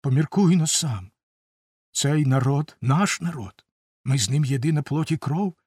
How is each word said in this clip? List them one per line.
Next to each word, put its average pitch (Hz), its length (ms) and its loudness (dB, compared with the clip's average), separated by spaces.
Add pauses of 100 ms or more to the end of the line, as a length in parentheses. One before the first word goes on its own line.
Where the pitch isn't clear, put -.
Поміркуй 156 560 2
но 160 100 2
сам. 107 440 -4 (800)
Цей 147 340 0
народ — 135 540 0
наш 151 400 0
народ. 156 460 -10 (380)
Ми 135 140 0
з 104 120 0
ним 147 140 2
єдина 139 380 0
плоть 151 280 -4
і 160 60 0
кров. 170 400 -4 (100)